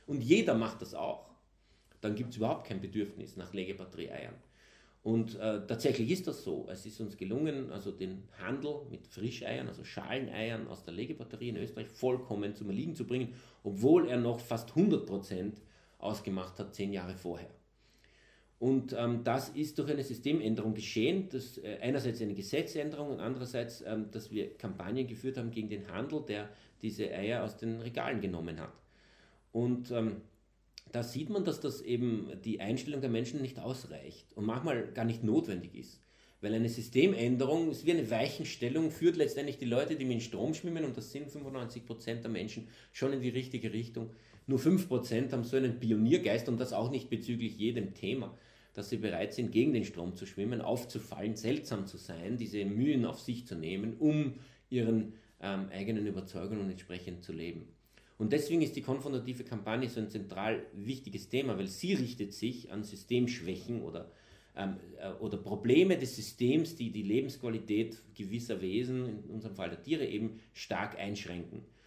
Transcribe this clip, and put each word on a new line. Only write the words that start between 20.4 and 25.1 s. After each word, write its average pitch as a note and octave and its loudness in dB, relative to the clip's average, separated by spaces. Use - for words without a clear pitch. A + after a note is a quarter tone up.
geschehen, D3 2
das, - -6
äh, G#2 -8
einerseits B2 0
eine G2+ 0
Gesetzänderung D3 -2
und B2 -4
andererseits, B2 -4
ähm, G#2+ -2
dass - -8
wir - -2
Kampagnen G2+ -2
geführt B2+ -4